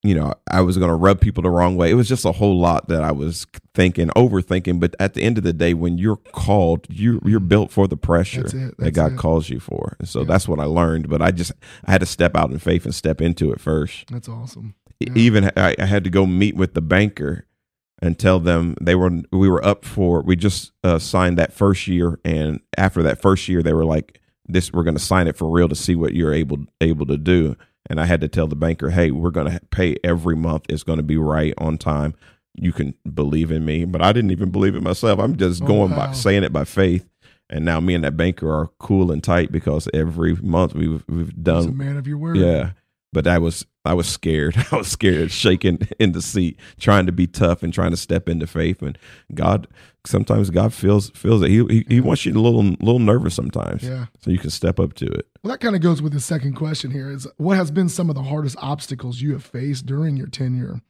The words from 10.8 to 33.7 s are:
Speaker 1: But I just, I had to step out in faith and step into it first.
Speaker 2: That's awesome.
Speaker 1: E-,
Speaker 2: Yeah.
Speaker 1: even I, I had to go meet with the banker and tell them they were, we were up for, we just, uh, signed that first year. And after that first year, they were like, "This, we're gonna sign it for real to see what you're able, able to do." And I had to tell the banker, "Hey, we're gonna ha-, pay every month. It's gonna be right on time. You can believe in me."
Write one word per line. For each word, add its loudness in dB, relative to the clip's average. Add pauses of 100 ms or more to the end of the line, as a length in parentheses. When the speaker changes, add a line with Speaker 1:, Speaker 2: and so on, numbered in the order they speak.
Speaker 1:
But -2
I 2
just, -4 (340)
I 0
had 6
to -2
step 0
out 0
in -6
faith -2
and -6
step -4
into 0
it -6
first. -4
Speaker 2:
That's -12
awesome. -16 (260)
Speaker 1:
E-, -6
Speaker 2:
Yeah. -10
Speaker 1:
even 6
I, 2
I -2
had 0
to -2
go 4
meet 0
with -2
the -2
banker -2 (560)
and 0
tell 4
them 0
they 2
were, 2 (220)
we 6
were 2
up 0
for, 0
we 2
just, -2 (100)
uh, 2
signed 0
that 0
first 2
year. 0
And -2 (160)
after 0
that 0
first 2
year, 2
they 2
were 2
like, -4 (260)
"This, -2
we're 0
gonna 0
sign 2
it -2
for -4
real 4
to -2
see 0
what 0
you're 0
able, -2 (140)
able 0
to -2
do." 2 (320)
And -4
I 0
had 2
to -4
tell -2
the -4
banker, -2
"Hey, 2
we're -2
gonna -2
ha-, -6 (120)
pay 0
every 0
month. -2
It's -4
gonna -2
be 0
right 0
on -2
time. -2 (420)
You -2
can -4 (200)
believe 0
in -2
me." -2